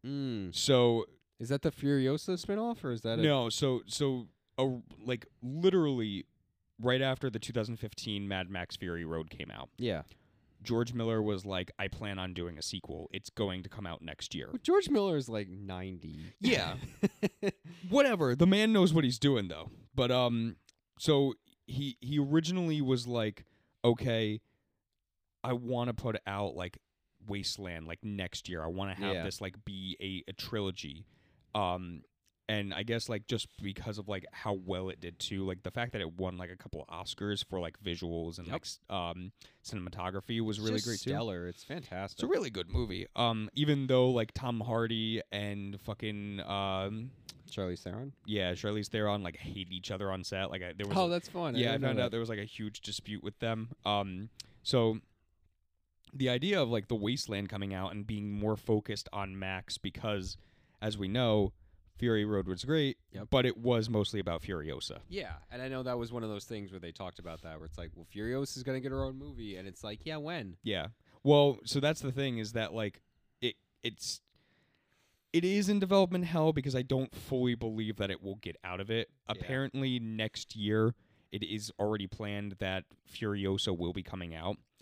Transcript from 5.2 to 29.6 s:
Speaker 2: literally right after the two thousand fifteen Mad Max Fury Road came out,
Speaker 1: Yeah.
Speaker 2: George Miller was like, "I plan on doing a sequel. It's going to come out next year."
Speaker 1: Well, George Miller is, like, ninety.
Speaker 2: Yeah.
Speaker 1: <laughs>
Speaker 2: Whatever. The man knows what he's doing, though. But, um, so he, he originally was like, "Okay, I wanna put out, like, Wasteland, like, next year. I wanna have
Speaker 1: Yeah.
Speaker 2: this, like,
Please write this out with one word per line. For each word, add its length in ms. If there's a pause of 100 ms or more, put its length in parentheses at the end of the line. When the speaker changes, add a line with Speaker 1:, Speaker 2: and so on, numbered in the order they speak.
Speaker 2:
literally 840 (540)
right 220
after 280
the 100
two 140
thousand 240
fifteen 500
Mad 220
Max 280
Fury 280
Road 240
came 220
out, 260
Speaker 1:
Yeah. 260 (580)
Speaker 2:
George 320
Miller 280
was 240
like, 320
"I 120
plan 300
on 140
doing 240
a 40
sequel. 520
It's 160
going 340
to 60
come 160
out 160
next 320
year." 180
Speaker 1:
Well, 120
George 260
Miller 280
is, 120
like, 200
ninety. 720 (200)
Speaker 2:
Yeah. 360 (560)
Speaker 1:
<laughs> 580
Speaker 2:
Whatever. 460
The 120
man 260
knows 200
what 100
he's 160
doing, 280
though. 220 (240)
But, 180
um, 440 (440)
so 340 (340)
he, 340
he 180
originally 600
was 260
like, 380 (380)
"Okay, 580 (1000)
I 100
wanna 400
put 320
out, 300
like, 240 (480)
Wasteland, 600
like, 160
next 460
year. 140
I 40
wanna 280
have 200
Speaker 1:
Yeah. 80
Speaker 2:
this, 180
like, 240